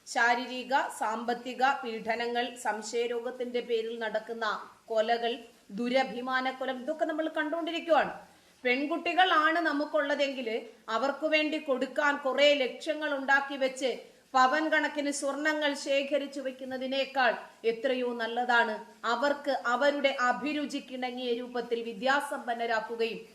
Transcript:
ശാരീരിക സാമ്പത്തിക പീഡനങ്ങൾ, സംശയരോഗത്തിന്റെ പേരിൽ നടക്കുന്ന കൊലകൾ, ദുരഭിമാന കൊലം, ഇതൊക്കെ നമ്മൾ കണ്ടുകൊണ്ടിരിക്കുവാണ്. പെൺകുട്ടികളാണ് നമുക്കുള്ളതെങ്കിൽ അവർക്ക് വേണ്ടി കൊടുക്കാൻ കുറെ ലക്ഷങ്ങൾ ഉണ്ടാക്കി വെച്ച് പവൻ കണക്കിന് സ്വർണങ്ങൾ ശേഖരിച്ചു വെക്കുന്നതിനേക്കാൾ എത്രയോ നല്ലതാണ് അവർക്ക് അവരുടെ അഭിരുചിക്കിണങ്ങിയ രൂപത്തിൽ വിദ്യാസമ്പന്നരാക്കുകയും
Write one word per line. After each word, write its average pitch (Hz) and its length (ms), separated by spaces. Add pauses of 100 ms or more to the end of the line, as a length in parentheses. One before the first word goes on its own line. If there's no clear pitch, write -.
ശാരീരിക 247 680 (240)
സാമ്പത്തിക 240 680 (200)
പീഡനങ്ങൾ, 233 640 (140)
സംശയരോഗത്തിന്റെ 240 960
പേരിൽ 233 380
നടക്കുന്ന 220 600 (280)
കൊലകൾ, 233 500 (320)
ദുരഭിമാന 247 800
കൊലം, 262 320
ഇതൊക്കെ 311 220
നമ്മൾ 320 340
കണ്ടുകൊണ്ടിരിക്കുവാണ്. 311 720 (520)
പെൺകുട്ടികളാണ് 320 960
നമുക്കുള്ളതെങ്കിൽ 285 1000 (280)
അവർക്ക് 269 380
വേണ്ടി 302 320
കൊടുക്കാൻ 277 680
കുറെ 277 280
ലക്ഷങ്ങൾ 294 640
ഉണ്ടാക്കി 277 380
വെച്ച് 262 420 (360)
പവൻ 269 340
കണക്കിന് 294 420
സ്വർണങ്ങൾ 294 640
ശേഖരിച്ചു 285 680
വെക്കുന്നതിനേക്കാൾ 262 960 (300)
എത്രയോ 247 500
നല്ലതാണ് 233 640 (280)
അവർക്ക് 269 600
അവരുടെ 269 540
അഭിരുചിക്കിണങ്ങിയ 254 1120
രൂപത്തിൽ 240 480
വിദ്യാസമ്പന്നരാക്കുകയും 233 1400 (160)